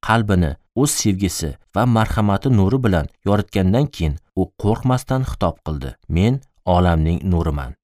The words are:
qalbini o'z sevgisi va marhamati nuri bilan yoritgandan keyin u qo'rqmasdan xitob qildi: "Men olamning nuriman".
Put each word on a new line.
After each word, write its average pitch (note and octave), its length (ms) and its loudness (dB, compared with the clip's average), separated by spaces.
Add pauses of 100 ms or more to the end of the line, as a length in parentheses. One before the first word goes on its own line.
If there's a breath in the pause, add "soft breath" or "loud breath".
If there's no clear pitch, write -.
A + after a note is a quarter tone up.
qalbini G#2 560 0 (180)
o'z C#3+ 160 0
sevgisi F#2 600 -2 (240)
va G2+ 120 0
marhamati A2 600 0
nuri G#2+ 360 2
bilan F2 220 2 (180)
yoritgandan G2+ 640 0
keyin D#2 280 -4 (220)
u F#2+ 60 0 (200)
qo'rqmasdan B2+ 680 -2
xitob - 260 -4 (100)
qildi: C#2 240 -6 (180)
"Men G#2+ 320 2 (240)
olamning F2 580 2
nuriman". D#2 600 -2